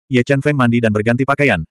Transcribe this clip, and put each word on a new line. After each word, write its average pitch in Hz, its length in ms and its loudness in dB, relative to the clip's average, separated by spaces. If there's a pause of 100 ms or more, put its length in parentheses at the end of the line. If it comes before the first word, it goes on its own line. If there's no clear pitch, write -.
Ye 123 160 0
Chen 139 160 0
Feng 147 160 -2
mandi 120 240 2
dan 110 160 0
berganti 117 320 0
pakaian, 135 440 0